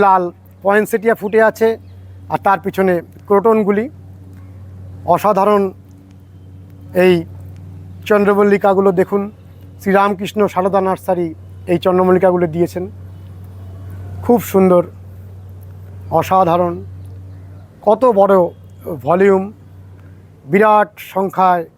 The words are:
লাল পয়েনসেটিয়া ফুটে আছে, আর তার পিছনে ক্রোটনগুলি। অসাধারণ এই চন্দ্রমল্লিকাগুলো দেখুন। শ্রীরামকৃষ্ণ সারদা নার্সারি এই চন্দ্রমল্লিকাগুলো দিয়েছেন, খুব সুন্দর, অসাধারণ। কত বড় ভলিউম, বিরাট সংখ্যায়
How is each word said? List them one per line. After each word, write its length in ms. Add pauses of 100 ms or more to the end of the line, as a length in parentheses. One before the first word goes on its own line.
লাল 180 (400)
পয়েনসেটিয়া 580
ফুটে 180 (100)
আছে, 180 (680)
আর 120
তার 200
পিছনে 280 (340)
ক্রোটনগুলি। 580 (1300)
অসাধারণ 480 (1400)
এই 80 (960)
চন্দ্রমল্লিকাগুলো 800 (100)
দেখুন। 220 (600)
শ্রীরামকৃষ্ণ 580 (140)
সারদা 340
নার্সারি 400 (440)
এই 140
চন্দ্রমল্লিকাগুলো 600 (100)
দিয়েছেন, 280 (1400)
খুব 140 (120)
সুন্দর, 320 (1400)
অসাধারণ। 540 (1120)
কত 160 (160)
বড় 160 (680)
ভলিউম, 380 (1080)
বিরাট 400 (220)
সংখ্যায় 500 (140)